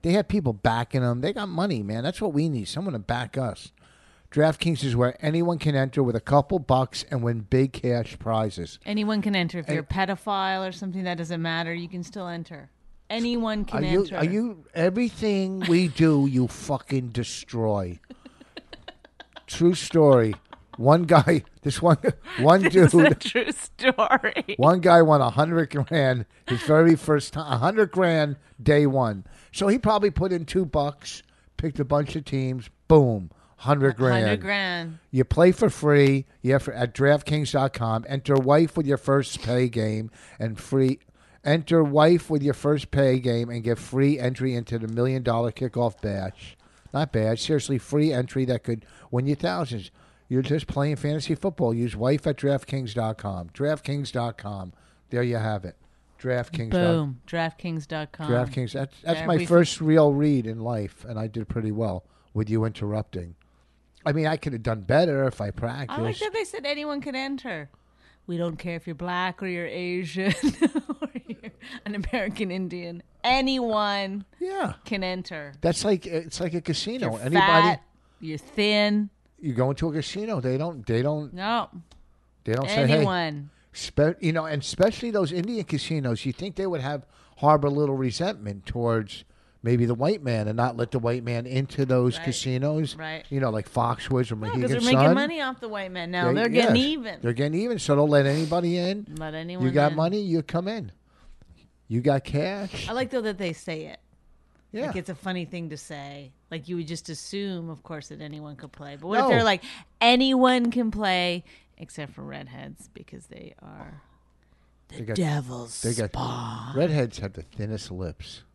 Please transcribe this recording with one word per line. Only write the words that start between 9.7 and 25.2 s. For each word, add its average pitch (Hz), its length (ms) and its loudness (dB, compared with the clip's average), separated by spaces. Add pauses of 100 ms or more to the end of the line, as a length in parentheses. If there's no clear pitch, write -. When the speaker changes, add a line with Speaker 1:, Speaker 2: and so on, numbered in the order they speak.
Speaker 2:
you're 160 80 -2
a - 100 -6
pedophile 190 760 -2
or 185 60 -8
something, 185 300 -8
that 180 160 -4
doesn't 165 220 -6
matter. 165 320 -4
You 170 140 -8
can 175 160 -10
still 180 240 -12
enter. 165 420 -12 (400)
Anyone 226 560 -2
can 143 200 -4
Speaker 1:
Are - 20 -2
you, 175 140 4
Speaker 2:
enter. 180 160 -2
Speaker 1:
are 151 80 0
you, 202 480 -2
everything 190 880 0 (100)
we 175 200 6
do, 147 360 4
you 127 240 2
fucking 131 600 -4
destroy. 107 960 -4
<laughs> - 40 -20 (1400)
True 175 280 4
story. 131 600 6 (420)
One 147 260 6
guy, 160 400 6 (180)
this - 220 -4
one, 170 140 6 (420)
one 165 220 8
Speaker 2:
<laughs> - 80 4
This 160 60 2
is 175 180 10
Speaker 1:
dude. 170 180 10
Speaker 2:
a - 40 4
true - 360 -2
story. - 1040 0
Speaker 1:
One 170 240 6
guy 170 220 10
won 151 180 6